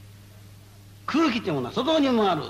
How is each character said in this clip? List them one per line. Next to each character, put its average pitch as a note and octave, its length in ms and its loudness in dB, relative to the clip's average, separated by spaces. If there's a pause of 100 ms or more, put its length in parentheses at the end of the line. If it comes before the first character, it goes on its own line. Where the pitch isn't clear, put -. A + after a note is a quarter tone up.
(1040)
空 D4+ 260 0
気 A3 80 -2
っ - 20 -12
て F#3+ 120 -4
も C#3 80 -2
の B2 60 -6
は - 60 -12
外 D#4 260 0
に C4+ 100 2
も A3 200 2
あ F3 60 2
る。 D3+ 140 -6